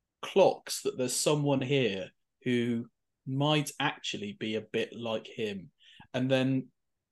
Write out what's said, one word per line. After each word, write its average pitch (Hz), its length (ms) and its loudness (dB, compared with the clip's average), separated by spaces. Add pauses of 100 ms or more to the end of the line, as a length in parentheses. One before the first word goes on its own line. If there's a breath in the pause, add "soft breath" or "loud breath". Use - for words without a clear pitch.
(220)
clocks - 580 2
that - 160 -4
there's 127 180 -2
someone 143 460 2
here 127 520 0 (320)
who 120 440 0 (380)
might 143 520 2
actually - 600 -4
be 107 160 -2
a 107 40 -4
bit 110 360 -4
like 113 300 -6
him. 101 440 -8 (440 soft breath)
And 127 160 0
then 131 380 2 (440)